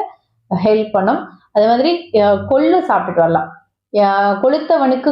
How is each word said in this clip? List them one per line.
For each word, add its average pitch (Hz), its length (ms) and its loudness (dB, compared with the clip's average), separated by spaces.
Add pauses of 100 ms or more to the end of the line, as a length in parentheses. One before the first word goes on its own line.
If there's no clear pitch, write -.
(520)
ஹெல்ப் 214 400 0
பண்ணும். 208 300 -2 (300)
அது 214 160 2
மாதிரி, 254 240 2 (220)
அஹ், 202 340 2
கொள்ளு 311 340 2
சாப்பிட்டுட்டு 180 420 -2
வரலாம். 165 240 0 (460)
அஹ், 202 440 2
கொழுத்தவனுக்கு 277 760 0